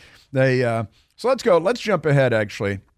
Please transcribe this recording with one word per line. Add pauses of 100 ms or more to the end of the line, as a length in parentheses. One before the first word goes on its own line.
(320)
they,
uh, (320)
so
let's
go,
let's
jump
ahead,
actually, (180)